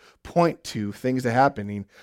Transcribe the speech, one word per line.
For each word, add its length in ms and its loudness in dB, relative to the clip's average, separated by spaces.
point 440 0
to 260 -6
things 320 -4
that 80 0
happening, 560 2